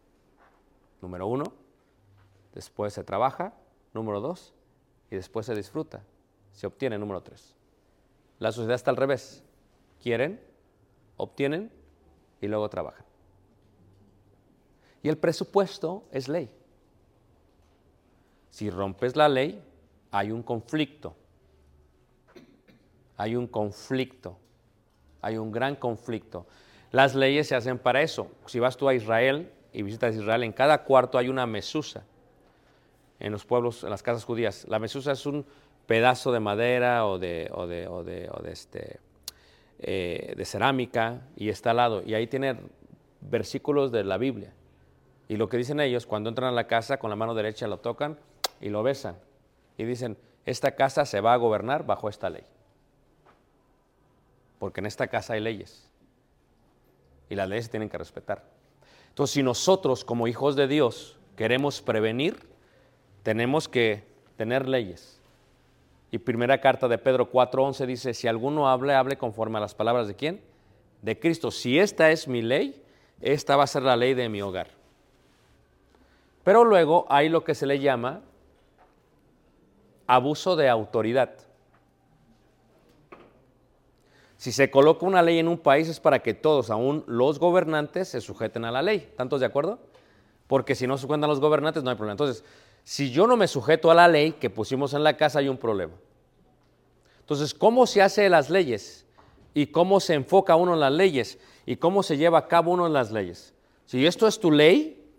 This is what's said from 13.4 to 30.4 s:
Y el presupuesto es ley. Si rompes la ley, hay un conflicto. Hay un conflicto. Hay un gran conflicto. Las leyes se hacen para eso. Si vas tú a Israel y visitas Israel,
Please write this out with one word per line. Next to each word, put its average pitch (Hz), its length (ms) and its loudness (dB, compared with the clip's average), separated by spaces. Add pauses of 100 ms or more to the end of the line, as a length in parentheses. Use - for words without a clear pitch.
Y - 60 -6
el 156 100 -2
presupuesto 180 920 -4
es 135 160 -8
ley. 139 240 -6 (2000)
Si 104 200 -10
rompes 98 460 -4
la 151 140 6
ley, 147 340 -2 (480)
hay 101 180 -2
un 113 140 -8
conflicto. 120 720 -8 (2000)
Hay 110 220 -6
un 123 100 -6
conflicto. 110 880 -8 (840)
Hay 113 160 -6
un 110 160 -8
gran 135 240 -4
conflicto. 113 680 -8 (460)
Las 131 240 4
leyes 139 320 2
se 139 80 -2
hacen 123 240 -4
para 123 220 2
eso. 139 260 -4 (180)
Si - 140 -6
vas 127 160 0
tú 139 140 0
a 135 40 4
Israel 123 600 0 (180)
y 110 120 -8
visitas 110 320 -4
Israel, 110 280 -2